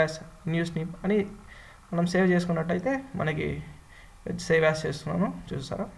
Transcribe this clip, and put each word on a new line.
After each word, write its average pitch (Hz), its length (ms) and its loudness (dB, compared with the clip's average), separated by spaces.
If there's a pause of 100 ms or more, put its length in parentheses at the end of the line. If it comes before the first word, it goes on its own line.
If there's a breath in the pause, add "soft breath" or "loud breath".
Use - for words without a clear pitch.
as 156 100 2 (420)
new 170 160 2
snip 160 200 -4 (140)
అని 208 160 4 (720 loud breath)
మనం 170 120 2 (120)
సేవ్ 185 180 6
చేసుకున్నట్టయితే, 175 580 0 (280)
మనకి 156 280 -2 (1000 loud breath)
సేవ్ 160 240 6
as 156 140 -2
చేస్తున్నాను 170 440 -2 (220)
చూసారా. - 460 -6